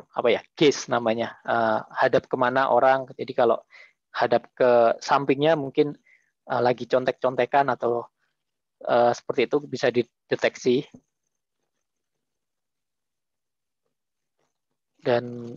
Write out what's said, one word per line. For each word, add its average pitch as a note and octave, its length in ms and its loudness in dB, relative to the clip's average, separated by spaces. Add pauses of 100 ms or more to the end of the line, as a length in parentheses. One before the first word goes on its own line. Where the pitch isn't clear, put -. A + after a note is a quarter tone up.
(180)
apa B2 160 -2
ya, F#2+ 80 -2 (160)
gaze C#3+ 320 2
namanya, A#2 560 -2
eh, A2+ 340 0 (220)
hadap C3 240 2
kemana C3 480 0
orang. C3 400 2
Jadi A#2 240 -10
kalau B2 240 2 (520)
hadap A#2 440 -2
ke A#2+ 400 4
sampingnya C#3+ 560 0
mungkin, D3 400 -2 (560)
eh, B2+ 120 -2
lagi B2 280 -2
contek-contekan B2+ 800 0
atau, A#2+ 400 -4 (720)
eh, A#2+ 320 2
seperti C3 320 -4
itu C#3+ 160 -2
bisa C3+ 320 -4
dideteksi. B2 880 -2 (4000)
Dan A#2+ 600 -4